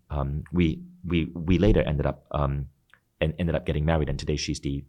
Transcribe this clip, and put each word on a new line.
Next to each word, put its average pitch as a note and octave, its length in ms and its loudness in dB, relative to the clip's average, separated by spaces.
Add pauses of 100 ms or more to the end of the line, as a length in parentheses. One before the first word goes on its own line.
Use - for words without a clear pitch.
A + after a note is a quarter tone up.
(100)
Um, C#2+ 420 -2
we, E2+ 300 2 (220)
we, D#2+ 300 0
we E2+ 240 2
later E2+ 240 6
ended C#2+ 240 0
up, - 260 -6
um, C#2+ 340 -2 (540)
and D#2 180 0
ended E2 160 0
up C#2+ 120 -2
getting D2+ 180 0
married. D#2 240 2
And C#2 100 -2
today D2+ 180 -2
she's C#2+ 240 -6
the, C#2 280 -6